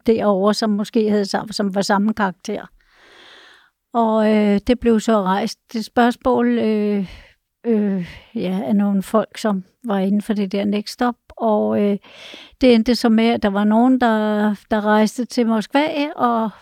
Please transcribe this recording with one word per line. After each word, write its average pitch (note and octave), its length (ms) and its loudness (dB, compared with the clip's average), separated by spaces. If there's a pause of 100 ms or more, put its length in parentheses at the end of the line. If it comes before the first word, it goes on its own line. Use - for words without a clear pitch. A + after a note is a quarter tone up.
derovre, G#3 480 2
som A3 160 -2
måske G#3 400 -2
havde G#3 160 0
sam-, G#3 260 -6
som G3+ 240 -4
var G3+ 60 0
samme G3+ 320 0
karakter. G3+ 520 -6 (1300)
Og, A3 420 2
øh, G#3 320 2
det B3 120 0
blev A#3 200 2
så A3 240 0
rejst G3 360 -4 (140)
det A3 120 -6
spørgsmål, A#3+ 640 0
øh, G#3+ 600 0 (560)
øh, G#3 420 0 (280)
ja, F#3 300 -4
af A3 100 0
nogle G3+ 280 0
folk, - 340 -2
som G3 260 -4 (200)
var G#3 140 -4
inden G3 240 0
for A3 120 -4
det G3+ 180 -4
der G3+ 140 -4
Next G#3 280 -4
Stop. A#3+ 220 -2 (140)
Og, G#3+ 520 -2
øh, G3+ 160 0 (640)
det B3+ 120 6
endte A3+ 220 2
så A#3+ 140 2
med, A3+ 160 4
at A#3 180 0
der G#3+ 60 0
var G3+ 140 0
nogen, A#3+ 380 4
der, G#3+ 540 0 (160)
der G#3+ 140 0
rejste G#3+ 400 2
til A#3 220 -2
Moskva A3+ 380 0 (300)
og A#3 340 -2 (120)